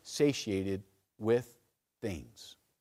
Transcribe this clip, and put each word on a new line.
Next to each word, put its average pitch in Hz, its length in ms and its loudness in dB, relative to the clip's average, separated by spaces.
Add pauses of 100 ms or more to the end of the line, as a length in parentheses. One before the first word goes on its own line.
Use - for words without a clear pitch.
satiated 98 800 0 (340)
with 117 360 2 (480)
things. 76 560 -10 (240)